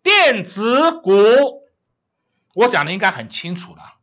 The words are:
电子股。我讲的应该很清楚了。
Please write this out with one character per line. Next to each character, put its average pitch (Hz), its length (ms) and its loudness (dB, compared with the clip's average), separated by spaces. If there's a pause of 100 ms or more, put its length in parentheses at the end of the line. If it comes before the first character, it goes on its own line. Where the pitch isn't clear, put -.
电 320 420 0
子 247 480 -2
股。 233 760 2 (880)
我 220 120 2
讲 156 200 -2
的 170 40 -8
应 190 60 -8
该 190 140 0
很 113 180 -14
清 175 260 -12
楚 - 200 -18
了。 - 280 -20